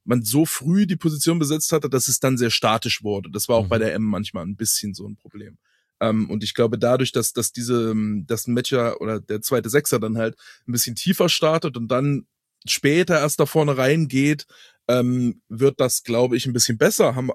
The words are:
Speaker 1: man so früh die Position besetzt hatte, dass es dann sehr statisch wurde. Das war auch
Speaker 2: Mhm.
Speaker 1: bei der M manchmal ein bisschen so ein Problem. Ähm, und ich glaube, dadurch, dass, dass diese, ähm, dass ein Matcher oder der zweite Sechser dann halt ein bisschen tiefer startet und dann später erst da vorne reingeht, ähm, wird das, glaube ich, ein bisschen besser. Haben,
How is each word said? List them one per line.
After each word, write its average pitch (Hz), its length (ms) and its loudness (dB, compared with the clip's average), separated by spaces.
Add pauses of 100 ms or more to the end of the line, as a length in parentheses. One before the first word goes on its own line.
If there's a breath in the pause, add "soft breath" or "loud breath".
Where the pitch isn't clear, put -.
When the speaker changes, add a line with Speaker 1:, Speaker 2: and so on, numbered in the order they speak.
Speaker 1:
man 123 180 0
so 120 240 2
früh 180 400 0
die 175 100 -2
Position 165 420 0
besetzt 156 340 -2
hatte, 147 180 0
dass 131 180 2
es 135 120 0
dann 131 180 2
sehr 120 120 2
statisch 110 540 0
wurde. 101 260 -4
Das - 180 -6
war 120 80 4
auch 110 80 4
Speaker 2:
Mhm. 92 40 -4
Speaker 1:
bei 117 100 2
der 110 160 0
M 107 80 -2
manchmal 101 420 -4
ein 95 120 -8
bisschen 107 380 -4
so 98 120 -14
ein 104 100 -14
Problem. - 420 -20 (420)
Ähm, 110 280 0
und 104 140 -4
ich - 120 -6
glaube, 117 240 2
dadurch, 123 340 2
dass, 120 200 -2
dass - 200 -4
diese, 120 400 -2
ähm, 107 340 -2
dass 117 220 -6
ein 120 60 0
Matcher 120 460 -2
oder 107 200 -4
der 104 220 -6
zweite 117 280 -2
Sechser 139 300 2
dann 110 180 -4
halt 113 160 -2 (320 loud breath)
ein 123 60 -6
bisschen 120 240 -2
tiefer 180 320 2
startet 156 480 0
und 117 100 -6
dann 131 400 0 (400)
später 165 540 2
erst 147 180 -2
da 151 80 4
vorne 147 320 2
reingeht, 143 680 2 (420 soft breath)
ähm, 123 600 2
wird 131 300 0
das, 127 240 0
glaube 120 340 2
ich, - 100 -2
ein 127 60 -4
bisschen 120 260 0
besser. 160 360 4
Haben, 131 200 -2